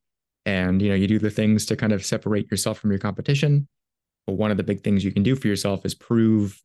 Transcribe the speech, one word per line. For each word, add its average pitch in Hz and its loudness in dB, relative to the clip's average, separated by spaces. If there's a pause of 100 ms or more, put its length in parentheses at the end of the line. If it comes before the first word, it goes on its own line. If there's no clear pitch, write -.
(460)
and, 92 0
you 101 2
know, 98 2
you 98 2
do 110 2
the 104 0
things 107 0
to 110 0
kind 107 0
of 95 -2
separate 104 -4
yourself 107 -4
from 107 -2
your 98 0
competition. 143 0 (580)
But 98 -4
one 107 0
of 101 0
the 101 -2
big 98 -4
things 101 2
you 95 -2
can 101 0
do 123 2
for 131 -2
yourself 98 -2
is 98 -6
prove 110 0